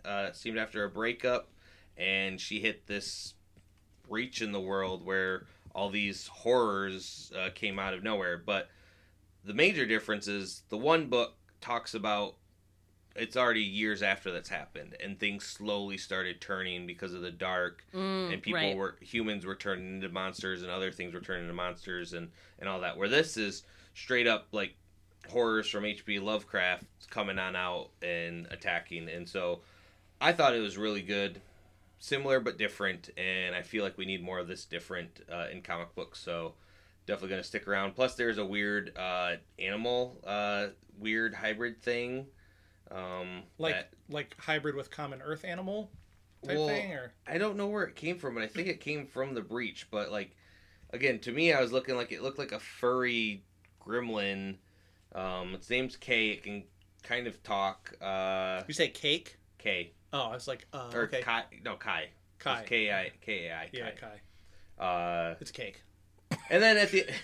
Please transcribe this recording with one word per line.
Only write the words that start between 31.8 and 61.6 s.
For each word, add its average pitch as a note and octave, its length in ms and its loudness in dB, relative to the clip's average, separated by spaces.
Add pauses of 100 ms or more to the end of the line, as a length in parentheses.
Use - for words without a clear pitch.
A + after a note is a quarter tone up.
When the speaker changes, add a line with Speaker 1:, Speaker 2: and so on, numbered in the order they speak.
Speaker 1:
similar C#3 400 2
but A2 200 0
different, G2 600 0
and F#2 380 0
I F2+ 60 -2
feel G#2 200 0
like F#2+ 160 -2
we F#2+ 80 -4
need F#2+ 160 -2
more F#2 160 -4
of F2 80 -4
this F2+ 180 -8
different, E2+ 560 -8 (100)
uh, E2+ 200 -4
in F2+ 120 -10
comic E2+ 340 -6
books, - 240 -10
so E2+ 340 -4 (520)
definitely F#2+ 240 -2
gonna F#2 120 -2
stick - 240 -4
around. G2 300 2
Plus, B2+ 180 4
there's A#2 240 2
a G2+ 80 0
weird, G#2 500 0
uh, F2+ 400 0 (220)
animal, A#2+ 680 0
uh, G#2 440 0 (280)
weird A2 380 2
hybrid A2 480 -2
thing. B2 460 -2 (640)
Um, F#2 520 -6 (120)
Speaker 3:
Like, D#3+ 180 0
Speaker 1:
that - 180 -4 (160)
Speaker 3:
like D3 320 -6
hybrid D3+ 340 0
with C#3 160 -6
common C#3 320 -8
Earth D3+ 220 -6
animal F#3+ 480 -6 (520)
type C#3+ 120 0
Speaker 1:
Well, D3+ 100 4
Speaker 3:
thing, D#3 260 0
or? B2+ 200 -8 (120)
Speaker 1:
I E3 140 0
don't G3+ 180 2
know G3+ 120 0
where G#3 160 0
it - 100 -6
came F3 240 -2
from, C3 160 -4
but A2+ 80 -2
I G#2+ 60 -2
think E3 180 -4
it F3 140 -2
came D3 260 -4
from C3+ 280 -4
the A#2 80 -2
Breach. G#2+ 500 -6
But, G#2 180 -2
like, G2 240 -4 (580)
again, B2 280 2
to B2 100 -4
me, D#3+ 220 6
I C#3 80 6
was A#2+ 100 4
looking C3 240 2
like, A#2+ 160 0
it D#2+ 100 -6
looked C3+ 200 -4
like C3+ 100 -6
a G#2 80 -4
furry A#2+ 840 2 (360)
gremlin. G2 760 -2 (580)
Um, F#2 400 -4
its - 160 -12
name's C3 260 0
K. A2+ 340 2
It F#2 120 -4
can G2+ 220 -8 (400)
kind A#2+ 240 -2
of G#2 160 -8
talk. G2 560 0
Uh, F#2+ 640 0
Speaker 3:
You D3+ 80 -6
say D#3 140 4
cake? - 480 0 (220)
Speaker 1:
K. F2+ 340 0 (200)
Speaker 3:
Oh, C#3 100 0
I A#2 120 -4
was B2+ 140 -8
like, C3 240 -8
uh, B2+ 200 -8
Speaker 1:
Or A#2+ 100 0
Speaker 3:
okay. B2+ 200 0
Speaker 1:
Kai. A2+ 220 2 (200)